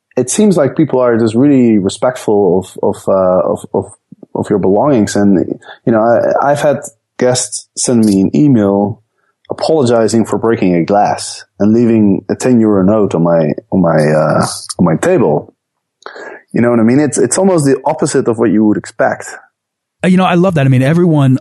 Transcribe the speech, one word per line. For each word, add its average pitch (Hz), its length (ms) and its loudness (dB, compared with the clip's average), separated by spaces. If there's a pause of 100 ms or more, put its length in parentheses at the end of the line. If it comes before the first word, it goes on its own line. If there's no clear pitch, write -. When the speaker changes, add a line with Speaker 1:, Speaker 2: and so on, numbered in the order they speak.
(160)
Speaker 1:
it 123 140 -2
seems 208 260 2
like 139 200 0
people 139 240 0
are 120 180 2
just 113 160 0
really 123 440 4
respectful 98 800 0
of, - 220 -14
of, - 260 -4
uh, 92 440 0
of, - 220 -8
of, 95 100 -2 (520)
of - 120 -6
your 104 120 0
belongings. 104 560 0
And, 101 440 0 (240)
you 117 80 0
know, 110 80 2
I, 117 520 0
I've 143 80 -2
had 147 180 0 (400)
guests - 580 -4
send 117 280 0
me 98 160 2
an - 140 0
email 107 680 2 (480)
apologizing 117 760 0
for 104 120 -4
breaking 110 380 0
a 85 80 0
glass 90 600 -2 (140)
and 107 160 2
leaving 110 560 2
a 104 60 -4
ten 127 240 0
euro 104 240 2
note 101 320 0
on 85 80 0
my, 82 260 0 (220)
on 95 100 0
my, 82 140 0
uh, 76 500 0 (320)
on - 60 2
my 82 120 0
table. 110 600 -2 (960)
You 90 80 -2
know 120 100 2
what 120 80 2
I 110 60 2
mean? 123 160 2
It's, 147 180 -2
it's - 180 -2
almost 185 280 0
the 135 200 0
opposite 143 440 -2
of 113 100 -2
what 104 140 0
you 107 120 2
would 104 120 2
expect. - 500 -6 (760)
Speaker 2:
Uh, 175 60 0
you 185 80 4
know, 185 80 2
I 170 100 0
love 180 200 2
that. 143 100 0
I 135 60 2
mean, 127 100 2
everyone 147 600 2